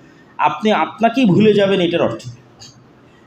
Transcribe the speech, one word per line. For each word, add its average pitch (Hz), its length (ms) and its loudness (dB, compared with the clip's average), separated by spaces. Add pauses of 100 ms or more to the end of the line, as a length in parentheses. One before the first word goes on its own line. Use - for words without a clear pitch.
(380)
আপনি 202 340 0
আপনাকেই 233 520 -2
ভুলে 202 300 4
যাবেন, 196 260 0
এটার 170 220 -2
অর্থ, - 260 -6 (1000)